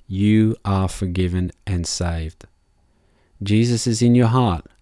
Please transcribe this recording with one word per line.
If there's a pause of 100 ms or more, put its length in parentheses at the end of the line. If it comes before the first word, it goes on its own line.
you
are
forgiven (140)
and
saved. (960)
Jesus
is
in
your
heart (160)